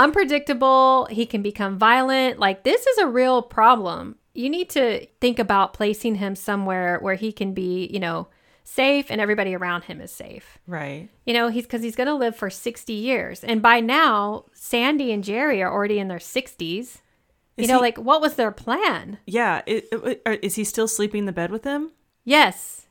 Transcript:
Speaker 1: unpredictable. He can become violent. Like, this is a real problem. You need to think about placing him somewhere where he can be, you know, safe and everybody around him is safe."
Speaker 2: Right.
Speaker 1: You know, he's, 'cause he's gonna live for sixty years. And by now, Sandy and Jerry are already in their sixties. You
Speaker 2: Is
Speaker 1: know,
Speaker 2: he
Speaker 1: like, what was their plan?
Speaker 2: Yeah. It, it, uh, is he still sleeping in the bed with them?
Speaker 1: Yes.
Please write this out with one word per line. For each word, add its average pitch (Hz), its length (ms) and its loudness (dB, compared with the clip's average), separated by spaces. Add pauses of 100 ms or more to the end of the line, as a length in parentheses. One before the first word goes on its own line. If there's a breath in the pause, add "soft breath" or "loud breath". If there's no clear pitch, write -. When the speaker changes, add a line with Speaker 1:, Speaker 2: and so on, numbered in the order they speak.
(260)
Speaker 1:
unpredictable. 262 840 4
He 226 160 -2
can 214 160 -4
become 202 360 -4
violent. 262 640 4
Like, 196 240 0
this 392 220 2
is 508 140 4
a 370 80 4
real 254 340 2
problem. 220 760 2 (180)
You 247 160 -4
need 349 220 -4
to 247 360 0 (120)
think 247 200 2
about 196 340 2
placing 214 420 -2
him 196 200 -4
somewhere 190 640 -2
where 190 140 -2
he 214 160 -4
can 196 220 -4
be, 185 380 -4
you 196 80 -6
know, 170 280 -4 (360 soft breath)
safe 277 460 2
and 214 100 -4
everybody 202 360 0
around 175 300 -4
him 160 140 -14
is - 120 -16
safe." - 460 -18 (100)
Speaker 2:
Right. 151 420 -10 (160)
Speaker 1:
You 240 80 0
know, 233 160 2
he's, 233 180 -4
'cause 233 140 -6
he's 226 160 -6
gonna 277 180 0
live 233 220 0
for 202 120 -6
sixty - 440 -8
years. 233 500 -4
And 226 180 0
by 233 200 6
now, 226 720 0
Sandy 254 580 -2
and 208 120 -4
Jerry 220 380 -2
are 185 100 -2
already 208 280 0
in 196 80 -4
their 175 120 -8
sixties. 214 840 -8 (560)
You 226 60 -4
Speaker 2:
Is 233 60 0
Speaker 1:
know, 254 80 6
Speaker 2:
he 254 40 4
Speaker 1:
like, 233 160 0
what 285 240 2
was 302 140 0
their 226 160 0
plan? 233 720 -4
Speaker 2:
Yeah. 202 400 0
It, 220 260 -4
it, 226 340 -4
uh, 220 160 0
is 196 140 -4
he 214 80 -4
still 226 240 -2
sleeping 208 320 -4
in 208 60 -4
the 190 80 -6
bed 175 180 -4
with 220 120 -8
them? 294 280 -6 (320)
Speaker 1:
Yes. 254 680 0